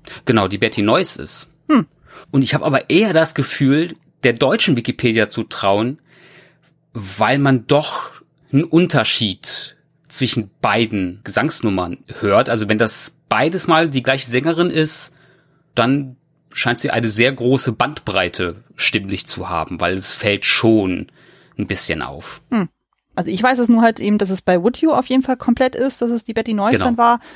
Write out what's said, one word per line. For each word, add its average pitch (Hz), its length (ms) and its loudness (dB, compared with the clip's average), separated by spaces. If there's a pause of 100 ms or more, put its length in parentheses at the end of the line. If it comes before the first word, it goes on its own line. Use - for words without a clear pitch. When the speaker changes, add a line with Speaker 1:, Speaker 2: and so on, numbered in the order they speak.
(260)
Speaker 1:
Genau, 107 220 4
die 95 100 -4
Betty 110 240 -2
Noyes 123 360 2
ist. - 360 -6 (160)
Speaker 2:
Hm. 247 160 4 (460)
Speaker 1:
Und 131 120 4
ich 113 100 0
habe - 120 -2
aber 135 240 0
eher 190 240 4
das 160 220 2
Gefühl, 139 600 0 (280)
der 120 100 4
deutschen 135 440 2
Wikipedia 113 520 0
zu 113 140 -6
trauen, 104 560 0 (960)
weil 107 460 0
man 135 280 2
doch - 440 0 (400)
einen 139 120 4
Unterschied 139 1120 0 (320)
zwischen 113 440 -2 (100)
beiden 104 640 0
Gesangsnummern 104 800 -2 (160)
hört. 101 300 2
Also 110 200 -2
wenn 110 80 2
das - 400 -2 (120)
beides 156 380 0
mal 165 220 4
die 135 140 -2
gleiche 135 260 -2
Sängerin 160 400 0
ist, - 440 -4 (600)
dann 131 440 -2 (340)
scheint - 300 -4
sie 143 100 -4
eine 117 180 0
sehr 117 220 2
große 127 400 0
Bandbreite 95 920 -4 (120)
stimmlich 98 500 -4
zu - 240 -8
haben, 82 300 -6
weil 87 160 0
es 95 180 -2
fällt 101 320 -2
schon 98 640 2 (500)
ein 104 80 -4
bisschen 80 380 -4
auf. - 380 -14 (100)
Speaker 2:
Hm. 214 180 0 (460)
Also 170 160 -4
ich 185 100 -4
weiß 254 180 2
es 240 100 2
nur 226 120 6
halt 226 180 2
eben, 208 180 0
dass 196 120 -2
es 190 120 -4
bei 180 200 2
Would 233 200 0
You 320 100 2
auf 262 160 0
jeden 262 160 2
Fall 254 140 -2
komplett 254 380 0
ist, 262 260 -2
dass 240 100 -2
es 240 120 -4
die 226 100 -10
Betty 226 200 -4
Noyes 208 200 0
Speaker 1:
Genau. - 120 2
Speaker 2:
dann 240 120 0
war. 233 220 4 (160)